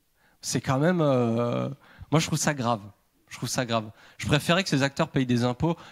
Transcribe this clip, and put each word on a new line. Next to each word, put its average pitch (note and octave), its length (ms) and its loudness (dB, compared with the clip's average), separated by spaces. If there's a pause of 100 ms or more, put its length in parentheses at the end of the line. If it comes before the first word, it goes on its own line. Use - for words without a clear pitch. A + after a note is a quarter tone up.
(420)
C'est - 180 -2
quand C3+ 200 0
même... E3+ 200 2
Euh, B2 720 2 (420)
moi D3+ 80 4
je D#3+ 80 0
trouve D#3+ 100 -2
ça D3+ 160 0
grave. A#2 280 -2 (480)
Je - 80 -16
trouve B2+ 120 -6
ça C3 160 -4
grave. A2 260 -2 (260)
Je G#2 100 -8
préférais E3+ 360 2
que - 60 -10
ces C3+ 140 2
acteurs C#3+ 240 0
payent C3+ 180 0
des B2 200 2
impôts D#3 320 0 (140)